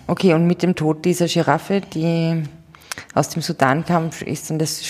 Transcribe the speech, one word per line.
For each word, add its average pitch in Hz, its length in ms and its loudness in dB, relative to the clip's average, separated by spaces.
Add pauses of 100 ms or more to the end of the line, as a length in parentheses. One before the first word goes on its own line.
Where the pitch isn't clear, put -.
Okay, 175 300 4
und 165 100 4
mit 175 160 2
dem 175 140 2
Tod 156 300 0
dieser 175 220 2
Giraffe, 165 540 0 (120)
die 165 500 0 (720)
aus 147 160 0
dem 165 120 -6
Sudan 147 440 0
kam, 165 240 0 (160)
ist - 240 -8
dann 160 100 -2
das 156 300 -4